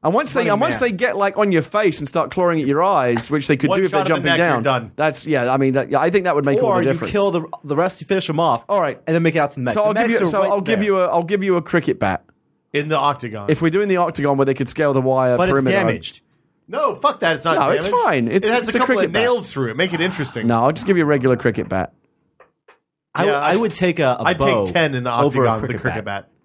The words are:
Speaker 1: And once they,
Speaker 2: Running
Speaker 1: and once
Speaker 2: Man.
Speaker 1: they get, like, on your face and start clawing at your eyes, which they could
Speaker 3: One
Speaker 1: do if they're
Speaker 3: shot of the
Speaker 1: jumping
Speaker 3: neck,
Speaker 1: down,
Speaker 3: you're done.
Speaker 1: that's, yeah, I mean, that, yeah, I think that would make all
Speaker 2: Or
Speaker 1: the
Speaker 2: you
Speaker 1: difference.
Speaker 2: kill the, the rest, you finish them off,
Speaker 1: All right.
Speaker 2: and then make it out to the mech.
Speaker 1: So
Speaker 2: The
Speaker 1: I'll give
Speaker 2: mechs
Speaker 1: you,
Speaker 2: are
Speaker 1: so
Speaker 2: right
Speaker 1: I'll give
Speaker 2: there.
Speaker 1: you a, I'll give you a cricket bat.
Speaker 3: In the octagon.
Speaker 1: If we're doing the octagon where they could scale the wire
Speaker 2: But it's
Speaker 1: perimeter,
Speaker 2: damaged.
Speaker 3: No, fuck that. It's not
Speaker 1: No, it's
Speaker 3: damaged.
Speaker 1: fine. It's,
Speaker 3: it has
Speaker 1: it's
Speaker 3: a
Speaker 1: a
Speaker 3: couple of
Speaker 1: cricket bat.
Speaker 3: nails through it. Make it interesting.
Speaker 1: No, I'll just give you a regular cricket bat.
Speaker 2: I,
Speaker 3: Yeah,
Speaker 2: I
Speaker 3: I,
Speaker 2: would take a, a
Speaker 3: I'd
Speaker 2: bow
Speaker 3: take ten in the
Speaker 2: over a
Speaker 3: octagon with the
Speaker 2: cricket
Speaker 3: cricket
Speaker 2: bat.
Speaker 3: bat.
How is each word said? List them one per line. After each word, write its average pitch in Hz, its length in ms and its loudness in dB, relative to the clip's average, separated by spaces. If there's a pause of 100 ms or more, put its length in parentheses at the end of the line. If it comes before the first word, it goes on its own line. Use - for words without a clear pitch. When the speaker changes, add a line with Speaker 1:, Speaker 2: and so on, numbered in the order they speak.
Speaker 1:
And 156 100 0
once 269 200 0
they, 262 80 0
Speaker 2:
Running 233 100 0
Speaker 1:
and 208 100 0
once 311 180 0
Speaker 2:
Man. 240 120 0
Speaker 1:
they 190 40 -4
get, 202 220 -2
like, 196 220 0
on 208 120 2
your 160 120 2
face 208 340 0
and 147 100 -4
start 160 220 -2
clawing 175 320 0
at 131 60 -2
your 143 160 2
eyes, 127 480 0
which 147 160 -2
they 147 100 2
could 147 140 0
Speaker 3:
One 190 80 2
Speaker 1:
do 190 60 2
if 180 60 0
they're 202 100 2
Speaker 3:
shot - 0 -
of 185 80 0
the 165 40 4
Speaker 1:
jumping 156 160 -2
Speaker 3:
neck, 165 80 2
Speaker 1:
down, 170 200 2
Speaker 3:
you're 117 40 -2
done. 120 340 -2
Speaker 1:
that's, 151 300 -2
yeah, 127 260 0
I 135 60 2
mean, 135 160 2
that, 135 160 -2
yeah, 139 100 0
I 165 120 2
think 185 140 2
that 180 100 2
would 143 100 0
make 139 160 2
all 247 120 2
Speaker 2:
Or - 20 0
Speaker 1:
the 180 100 0
Speaker 2:
you - 60 0
Speaker 1:
difference. 117 200 -4
Speaker 2:
kill 202 200 2
the, 165 120 -2 (200)
the 143 120 -4
rest, 180 260 -2
you 156 40 -14
finish 190 220 -2
them 156 120 -2
off, 143 300 0
Speaker 1:
All 202 100 2
right. 147 280 -2
Speaker 2:
and 160 80 0
then 170 80 2
make 160 120 2
it 165 40 2
out 147 120 0
to - 40 -16
the 135 60 -10
mech. 139 120 0
Speaker 1:
So 214 60 0
Speaker 2:
The 208 80 2
Speaker 1:
I'll 214 80 0
give 233 140 0
Speaker 2:
mechs 233 100 2
Speaker 1:
you, 202 60 0
Speaker 2:
are 170 40 2
Speaker 1:
so 196 120 0
Speaker 2:
right 196 100 0
Speaker 1:
I'll 202 100 0
give 226 180 -2
Speaker 2:
there. 208 60 0
Speaker 1:
you 196 140 0
a, 180 80 2
I'll 170 160 0
give 190 200 -2
you 190 140 2
a 170 60 -2
cricket - 340 0
bat. 95 260 -2 (480)
Speaker 3:
In 147 180 -2
the 156 100 0
octagon. 120 500 -4
Speaker 1:
If 156 140 0
we're 165 80 2
doing 202 160 0
the 185 100 0
octagon 147 400 0
where 139 80 2
they 135 80 0
could 131 160 -4
scale 147 240 0
the 131 80 2
wire 131 360 2
Speaker 2:
But 180 120 2
it's 135 40 2
Speaker 1:
perimeter, 139 220 2
Speaker 2:
damaged. - 460 -2 (460)
Speaker 3:
No, 247 260 -2
fuck 285 280 -2
that. 165 160 2
It's 135 80 -8
not 165 120 2
Speaker 1:
No, 143 140 2
it's 170 180 2
Speaker 3:
damaged. 480 140 2
Speaker 1:
fine. 131 240 2
It's, 185 200 0
Speaker 3:
it 214 60 2
has 240 140 0
Speaker 1:
it's 220 80 -4
Speaker 3:
a - 20 2
Speaker 1:
a 247 40 4
Speaker 3:
couple 254 120 2
of 214 60 2
Speaker 1:
cricket 180 140 0
bat. 214 100 0
Speaker 3:
nails 240 300 0
through 127 180 -4
it. 117 60 -8
Make 175 160 0
it 160 80 -2
interesting. 143 440 -4
Speaker 1:
No, 117 200 4
I'll 143 60 4
just 160 140 -6
give 190 120 2
you 165 60 4
a 147 40 2
regular 131 280 2
cricket 110 320 -2
bat. - 260 -4 (1200)
Speaker 2:
I, 165 120 0
Speaker 3:
Yeah, 147 140 2
Speaker 2:
I 151 140 0
Speaker 3:
I, - 20 2
Speaker 2:
would 220 180 0
take 180 260 0
a, 127 200 2
a - 60 -4
Speaker 3:
I'd 170 120 0
Speaker 2:
bow 131 280 2
Speaker 3:
take 92 100 -4
ten 160 180 2
in 123 100 -4
the 123 80 -2
Speaker 2:
over 131 340 2
a - 40 4
Speaker 3:
octagon 110 120 0
with 123 80 -6
the 123 60 -4
Speaker 2:
cricket 101 60 -8
Speaker 3:
cricket 110 240 -4
Speaker 2:
bat. 101 200 -6
Speaker 3:
bat. - 60 -20 (140)